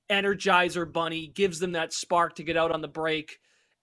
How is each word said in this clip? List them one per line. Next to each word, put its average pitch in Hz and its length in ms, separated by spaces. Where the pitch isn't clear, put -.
Energizer 185 800
Bunny 165 360
gives 180 320
them 180 140
that 165 200
spark 170 420
to 165 80
get 165 140
out 165 140
on 160 100
the 151 60
break. 156 520